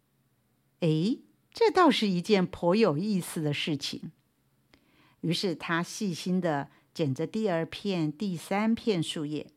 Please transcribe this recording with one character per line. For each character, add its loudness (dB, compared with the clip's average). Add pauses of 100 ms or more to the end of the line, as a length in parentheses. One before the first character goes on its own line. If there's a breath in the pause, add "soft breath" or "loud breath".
(800)
诶， 0 (340)
这 4
倒 6
是 2
一 0
件 4
颇 2
有 4
意 0
思 -6
的 0
事 -2
情。 -8 (1120 soft breath)
于 0
是 -2
他 -2
细 -6
心 -2
地 0 (240 soft breath)
剪 0
着 -4
第 -2
二 0
片、 -2
第 -4
三 0
片 0
树 -4
叶， -8